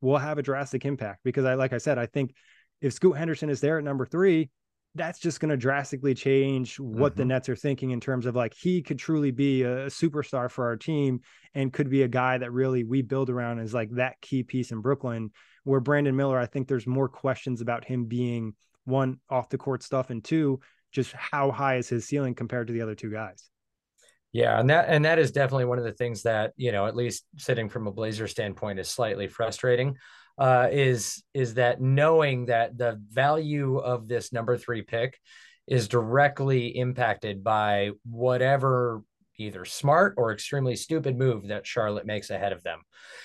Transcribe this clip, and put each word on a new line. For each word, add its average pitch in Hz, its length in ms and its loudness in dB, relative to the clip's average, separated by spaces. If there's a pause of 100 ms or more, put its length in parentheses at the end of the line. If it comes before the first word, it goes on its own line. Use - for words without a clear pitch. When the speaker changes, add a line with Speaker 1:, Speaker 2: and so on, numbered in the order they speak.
Speaker 1:
will 135 160 4
have 147 180 -2
a 147 60 -4
drastic 135 420 -4
impact, 127 400 -4
because 131 220 0
I, 127 80 4
like 131 180 0
I 120 60 -2
said, 135 200 0
I 120 80 -2
think 135 280 -2 (480)
if 135 100 0
Scoot 180 240 4
Henderson 156 320 -4
is 139 120 -2
there 156 180 2
at 147 60 -4
number 139 200 -2
three, 160 460 2 (460)
that's 165 220 -6
just - 220 -4
gonna 156 160 0
drastically 135 580 0
change 135 640 2
what 127 380 0
the 139 60 -2
Speaker 2:
Mm-hmm. 123 60 2
Speaker 1:
Nets 131 200 0
are 123 80 -2
thinking 131 360 -2
in 120 80 -4
terms 127 260 -2
of, 120 100 -2
like, 117 160 0
he 180 300 0
could 139 160 -6
truly 151 320 0
be 131 320 2
a, 127 240 -2
a - 20 -6
superstar 139 600 -2
for 123 160 -4
our 117 100 -2
team 139 440 0 (340)
and 135 180 -2
could 147 160 0
be 135 140 4
a 127 60 4
guy 127 300 2
that 120 140 -6
really 127 320 2
we 127 180 0
build 131 280 -2
around 120 300 -4
as, 110 120 -8
like, 113 200 -2
that 127 280 -2
key 131 220 -2
piece 127 300 -4
in 110 80 -6
Brooklyn, 117 500 -2 (320)
where 135 180 2
Brandon 143 340 2
Miller, 135 240 2
I 123 80 0
think 135 220 -6
there's 123 180 -2
more 131 220 0
questions 131 520 -4
about 117 240 -4
him 123 200 -4
being, 117 500 -4 (300)
one, 131 360 0 (100)
off 127 180 -2
the 131 100 -4
court 131 240 -4
stuff, 131 280 -4
and 113 120 -8
two, 143 380 0 (320)
just 131 200 -2
how 139 380 -2
high 135 240 0
is 123 140 -2
his 117 160 -2
ceiling 139 320 -2
compared 120 320 -6
to 120 40 -6
the 117 80 -4
other 110 140 -6
two 107 160 -10
guys? 104 400 -12 (840)
Speaker 2:
Yeah, 117 280 4
and 127 100 6
that, 165 180 6
and 151 160 6
that 160 140 4
is 151 140 4
definitely 135 320 2
one 123 140 0
of 120 60 -4
the 110 80 -4
things 120 300 -4
that, 110 340 0
you 123 140 -2
know, 101 160 0
at 110 80 -4
least 120 300 -4 (120)
sitting 117 320 -2
from 110 200 -6
a 98 40 -8
Blazer 110 360 -4
standpoint 101 500 -6
is 92 100 -8
slightly 104 380 -2
frustrating, 123 720 0 (420)
uh, 127 320 6
is, 131 540 0 (100)
is 123 200 -2
that 123 260 2
knowing 139 680 4
that 117 320 2
the 117 220 -2 (100)
value 143 680 2
of 120 280 -2
this 120 260 -4
number 117 240 0
three 113 260 -6
pick 120 360 -4 (480)
is 117 220 0
directly 131 880 2
impacted 113 640 -2
by 104 480 2 (140)
whatever 123 960 2 (340)
either 98 280 -10
smart 143 520 2
or 113 160 2
extremely 127 440 -2
stupid 139 420 -2
move 113 300 0
that 104 180 -6
Charlotte 104 400 -2
makes 107 240 -6
ahead 98 220 -2
of 87 100 -8
them. 82 200 -10 (420)